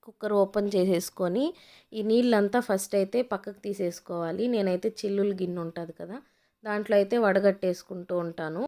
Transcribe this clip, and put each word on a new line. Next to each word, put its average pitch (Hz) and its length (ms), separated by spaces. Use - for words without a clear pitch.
కుక్కర్ 214 360
ఓపెన్ 202 340
చేసేసుకొని 185 680
ఈ 214 120
నీళ్ళంతా 226 580
ఫస్ట్ 190 320
అయితే 196 220
పక్కకు 202 340
తీసేసుకోవాలి. 175 880
నేనైతే 190 360
చిల్లులు 202 420
గిన్నె 175 240
ఉంటుంది 165 360
కదా, 185 180
దాంట్లో 208 320
అయితే 202 260
వడగట్టేసుకుంటూ 190 880
ఉంటాను. 165 420